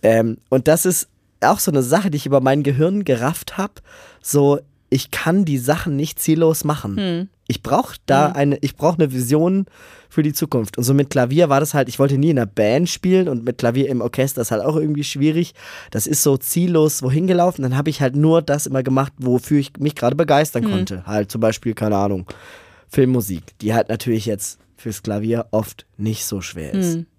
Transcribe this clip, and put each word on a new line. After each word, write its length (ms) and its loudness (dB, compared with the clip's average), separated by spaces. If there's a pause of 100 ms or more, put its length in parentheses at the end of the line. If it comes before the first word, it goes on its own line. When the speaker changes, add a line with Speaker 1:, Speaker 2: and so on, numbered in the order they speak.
Speaker 1:
ähm, 340 4 (120)
und 180 2
das 180 4
ist 220 0 (340)
auch 180 4
so 120 -2
eine 100 2
Sache, 300 2
die 60 -2
ich 100 -6
über 140 4
mein 200 2
Gehirn 440 0
gerafft 520 -2
hab, 240 -8 (400)
so, 380 2 (320)
ich 180 -2
kann 360 0
die 120 -2
Sachen 380 -2
nicht 240 -4
ziellos 440 2
machen. 340 -4
Speaker 2:
Hm. 320 -4 (180)
Speaker 1:
Ich 160 -6
brauch 320 0 (100)
da 240 2
Speaker 2:
Hm. 60 -6
Speaker 1:
eine, 260 2
ich 140 -4
brauch 220 0
eine 140 2
Vision 540 2 (440)
für 140 0
die 80 0
Zukunft. 460 -4
Und 60 -2
so 100 4
mit 160 2
Klavier 400 2
war 100 4
das 140 -2
halt, 160 0
ich 100 -12
wollte 180 2
nie 120 2
in 100 2
einer 60 0
Band 440 2
spielen 380 0
und 160 -4
mit 140 -4
Klavier 320 0
im 120 -2
Orchester 400 -2
ist 100 -4
halt 120 -2
auch 140 0
irgendwie 260 -2
schwierig. 500 0 (380)
Das 160 -4
ist 160 0
so 140 4
ziellos 680 0
wohin 240 0
gelaufen. 360 2
Dann 120 -2
hab 120 0
ich 120 -4
halt 160 0
nur 260 4
das 260 -4
immer 160 -2
gemacht, 340 -2
wofür 420 0
ich 200 -6
mich 160 -2
gerade 200 0
begeistern 500 2
Speaker 2:
Hm. 60 0
Speaker 1:
konnte. 360 -4
Halt 240 -4
zum 100 -4
Beispiel, 320 0
keine 240 -2
Ahnung, 280 -2 (640)
Filmmusik, 720 -2
die 140 -2
halt 160 0
natürlich 380 -2
jetzt 320 -8 (180)
fürs 260 -10
Klavier 480 -4
oft 340 -4 (120)
nicht 280 -4
so 160 -8
schwer 320 -10
ist. 220 -2
Speaker 2:
Hm. 100 -8 (140)